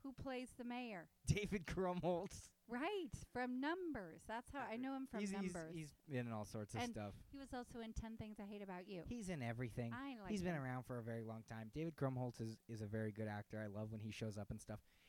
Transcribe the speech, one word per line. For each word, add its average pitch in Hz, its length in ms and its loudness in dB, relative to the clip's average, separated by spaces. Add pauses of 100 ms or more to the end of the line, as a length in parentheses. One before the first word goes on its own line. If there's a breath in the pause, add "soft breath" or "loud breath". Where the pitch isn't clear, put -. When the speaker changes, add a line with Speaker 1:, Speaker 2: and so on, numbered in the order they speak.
Speaker 1:
Who 277 100 -6
plays 254 460 -2
the 247 60 -4
mayor? 240 460 -2 (160)
Speaker 2:
David 202 400 4
Krumholtz. 180 840 2 (180)
Speaker 1:
Right, 320 420 2 (220)
from 247 280 2
Numbers. 285 680 2
That's 226 240 -2
how 285 100 -2 (100)
I 220 60 0
know 262 180 0
him, 269 160 0
from 220 100 0
Speaker 2:
He's, 202 100 4
he's, 190 240 2
Speaker 1:
Numbers. 165 200 -2
Speaker 2:
he's 156 180 -4 (180)
in 123 220 2
all 107 140 0
sorts 107 280 -2
of 214 60 2
Speaker 1:
And 240 120 2
Speaker 2:
stuff. 104 200 -2 (180)
Speaker 1:
he 277 80 -8
was 277 140 -8
also 247 320 -4
in 220 80 -6
Ten 226 240 -2
Things 214 240 -6
I 202 60 -4
Hate 208 160 -6
About 185 260 -6
You. 180 180 -4
Speaker 2:
He's 233 220 -2
in 160 140 2
everything. 117 500 0
Speaker 1:
I 269 300 -2
like - 80 -2
Speaker 2:
He's 202 120 4
been 175 120 4
Speaker 1:
him. 143 80 2
Speaker 2:
around 127 220 0
for 123 140 -2
a 117 40 -2
very 113 200 0
long 113 260 -4
time. 110 260 -6
David 160 220 0
Krumholtz 127 440 2
is, 110 160 -2 (120)
is 110 120 -4
a 110 60 0
very 110 260 2
good 107 160 0
actor. 104 340 -2
I 107 40 0
love 107 260 -2
when 110 80 -2
he 113 100 -2
shows 110 280 0
up 101 120 -2
and 110 100 -4
stuff. 107 200 -6 (280 loud breath)